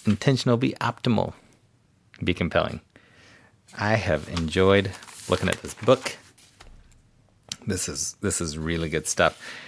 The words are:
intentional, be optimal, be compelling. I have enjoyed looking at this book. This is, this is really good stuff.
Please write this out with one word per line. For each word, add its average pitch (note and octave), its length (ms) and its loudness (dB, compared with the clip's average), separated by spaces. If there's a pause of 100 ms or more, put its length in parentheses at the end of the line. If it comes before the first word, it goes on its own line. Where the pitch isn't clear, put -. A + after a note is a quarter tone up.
intentional, A#2+ 520 2
be C3 240 0
optimal, A2+ 520 -2 (920)
be F2+ 120 0
compelling. E2 460 0 (1000)
I G#2 160 2
have E2+ 340 0
enjoyed F#2+ 640 4 (380)
looking F#2 200 0
at E2+ 140 -2
this - 120 -12
book. - 420 0 (1500)
This F#2+ 220 -2
is, - 320 -8
this F#2 200 -2
is D#2 180 -6
really E2 300 -2
good D2+ 180 -2
stuff. - 340 2 (280)